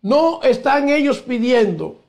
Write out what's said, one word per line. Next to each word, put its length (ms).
No 420
están 460
ellos 320
pidiendo 880